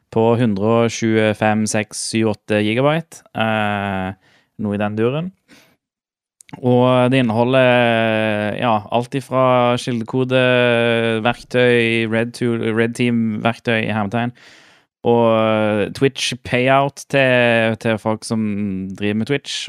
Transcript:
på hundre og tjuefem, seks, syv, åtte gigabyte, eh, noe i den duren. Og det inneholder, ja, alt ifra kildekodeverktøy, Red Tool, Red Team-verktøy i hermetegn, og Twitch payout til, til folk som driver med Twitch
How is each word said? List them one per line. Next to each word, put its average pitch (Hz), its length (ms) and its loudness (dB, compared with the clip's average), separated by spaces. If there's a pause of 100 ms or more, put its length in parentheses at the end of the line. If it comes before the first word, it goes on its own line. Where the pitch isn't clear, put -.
(140)
på 113 100 2 (140)
hundre 107 300 0 (160)
og 117 100 0
tjuefem, 107 720 0
seks, 107 320 -4 (140)
syv, 113 140 0 (100)
åtte 107 260 -2
gigabyte, 135 720 -2
eh, 104 800 -4 (480)
noe 104 140 -4
i - 20 -2
den 104 180 -4
duren. 135 360 -2 (1300)
Og 123 480 2
det 131 140 2
inneholder, 113 1400 2
ja, 107 320 0
alt 120 240 -2
ifra 127 640 2
kildekodeverktøy, 117 2250 0
Red 117 240 -2
Tool, 117 240 -2 (160)
Red 117 220 0
Team-verktøy 117 800 -2
i 110 160 -4
hermetegn, 117 360 -4 (720)
og 110 960 2
Twitch 135 480 -2
payout 135 640 0
til, 120 720 2
til 113 160 0
folk 110 260 -4
som 101 720 -4
driver 104 240 -2
med 110 140 -2
Twitch - 380 -6